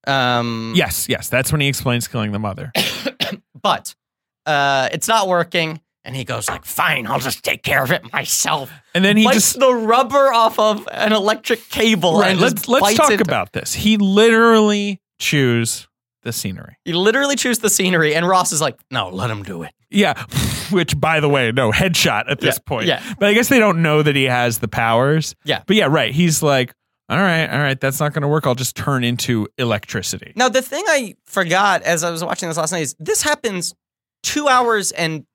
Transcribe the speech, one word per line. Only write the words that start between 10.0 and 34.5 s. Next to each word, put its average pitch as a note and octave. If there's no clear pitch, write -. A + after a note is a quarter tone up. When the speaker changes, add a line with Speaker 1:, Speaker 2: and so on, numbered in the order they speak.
Speaker 1:
off A3+
of G#3+
an G#3+
electric G#3+
cable G#3
Speaker 2:
Right, F#3+
Speaker 1:
and F3+
Speaker 2:
let's, -
Speaker 1:
just -
Speaker 2:
let's B3
Speaker 1:
bites A3
Speaker 2:
talk D4+
Speaker 1:
it. G#3
Speaker 2:
about B2+
this. -
He A3
literally G#3
chews A#2+
the A#2+
scenery. F#2
Speaker 1:
He E3+
literally A#3
chews A#3+
the G#3+
scenery, E3
and E3+
Ross F#3
is D#3
like, C#3+
"No, A2+
let F#2+
him G#2
do F2+
it." -
Speaker 2:
Yeah, G3
<laughs> -
which, E3
by D#3
the D3
way, B2+
no, A#2+
headshot D3+
at C#3+
this C#3
Speaker 1:
Yeah, -
Speaker 2:
point. C3+
Speaker 1:
yeah. D3
Speaker 2:
But G3+
I G#3
guess A3+
they C4+
don't G3
know D3+
that D3
he C3+
has A#2+
the A2
powers. B2+
Speaker 1:
Yeah. D3
Speaker 2:
But G#3
yeah, G3
right. C3+
He's E3
like, C3+
"All C3
right, E3+
all C3
right, C3+
that's C#3
not D3
gonna C#3+
work. D3
I'll B2+
just C3
turn C3
into A#2+
electricity." -
Speaker 1:
Now, B3+
the B3+
thing D4
I C4+
forgot F#3
as E3
I F3
was E3
watching E3+
this D#3+
last D#3+
night E3+
is C3+
this G4
happens G3
two D4
hours A#3